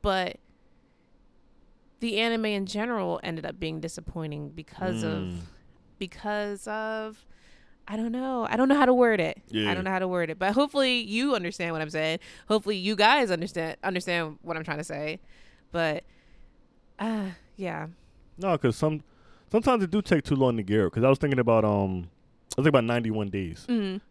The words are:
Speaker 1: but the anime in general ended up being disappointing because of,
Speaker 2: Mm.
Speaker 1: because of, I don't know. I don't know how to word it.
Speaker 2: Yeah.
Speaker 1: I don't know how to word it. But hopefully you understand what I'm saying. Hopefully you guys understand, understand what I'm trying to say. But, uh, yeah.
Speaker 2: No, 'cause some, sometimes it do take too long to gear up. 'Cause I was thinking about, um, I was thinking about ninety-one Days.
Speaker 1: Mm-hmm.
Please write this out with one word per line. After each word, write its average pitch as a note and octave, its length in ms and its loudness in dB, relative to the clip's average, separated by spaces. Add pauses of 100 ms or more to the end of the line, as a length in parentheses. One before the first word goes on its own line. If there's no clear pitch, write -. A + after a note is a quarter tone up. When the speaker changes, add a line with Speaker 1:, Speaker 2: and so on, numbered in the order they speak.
Speaker 1:
but F#3+ 340 0 (1600)
the A3+ 200 -2
anime A3+ 260 0
in G3+ 200 -2
general G#3 580 -4
ended E3 220 -6
up - 140 -10
being D#3+ 200 -6
disappointing D#3 720 -10
because D#3+ 540 -6
of, E3 80 -2 (120)
Speaker 2:
Mm. F2 160 -8 (600)
Speaker 1:
because G#3 680 -6
of, A3 580 -8 (640)
I G3+ 100 -8
don't A3+ 140 -4
know. B3+ 380 -4
I - 80 -2
don't C4 120 6
know C#4 60 8
how C#4+ 100 6
to B3+ 80 6
word A#3+ 260 6
it. D#3+ 300 -2
Speaker 2:
Yeah. G#3 200 0
Speaker 1:
I F3 40 2
don't F#3 100 -2
know F#3+ 80 -2
how F#3 80 0
to F#3 80 -2
word F3 220 -2
it. D#3+ 100 -8
But F#3+ 140 0
hopefully C4+ 460 2
you A#3 360 0
understand E3+ 380 -4
what D#3 80 -4
I'm D3+ 80 -4
saying. D#3+ 300 -2 (280)
Hopefully G#3 300 0
you G3 180 -2
guys A3 360 4
understand, E3 520 -4
understand F3 580 -2
what E3 160 -8
I'm D#3+ 60 -8
trying D3+ 140 -6
to D3+ 60 -8
say. D3+ 360 -8 (520)
But, D#3+ 320 -2 (960)
uh, G#3+ 320 -4 (240)
yeah. D#3+ 320 -8 (500)
Speaker 2:
No, F3+ 200 0
'cause B2 180 2
some, D#3 280 0 (480)
sometimes A#3 320 4
it E3+ 80 -2
do G3+ 100 2
take E3 220 2
too D3 120 0
long B2+ 220 4
to G#2+ 60 -2
gear G2+ 240 4
up. D#2+ 60 -2
'Cause A2+ 100 0
I C3 60 6
was C3+ 100 6
thinking C#3 200 0
about, A2+ 260 4
um, F#2+ 440 0 (480)
I B2+ 40 0
was C#3 40 2
thinking - 40 8
about C3+ 160 6
ninety-one A2 440 0
Days. F2+ 400 -6
Speaker 1:
Mm-hmm. G3+ 280 -2 (140)